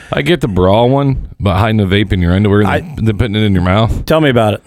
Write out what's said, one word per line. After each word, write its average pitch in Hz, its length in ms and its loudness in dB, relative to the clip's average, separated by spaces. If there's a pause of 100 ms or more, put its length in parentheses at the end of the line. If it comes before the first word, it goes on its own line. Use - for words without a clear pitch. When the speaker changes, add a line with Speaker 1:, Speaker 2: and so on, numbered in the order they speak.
(120)
Speaker 1:
I 151 100 -2
get 151 200 0
the 139 60 -2
bra 95 360 2
one, 135 440 -2 (120)
but 95 180 0
hiding 110 220 0
a 98 60 2
vape 101 260 0
in 92 100 0
your 87 120 2
underwear 101 260 2
and 104 80 0
Speaker 2:
I 147 140 -2
Speaker 1:
then, 139 220 -8
then 110 140 0
putting 113 160 -2
it 107 80 0
in 104 100 0
your 90 120 0
mouth. 107 420 0
Speaker 2:
Tell 160 140 0
me 147 100 2
about 110 240 2
it. - 120 -8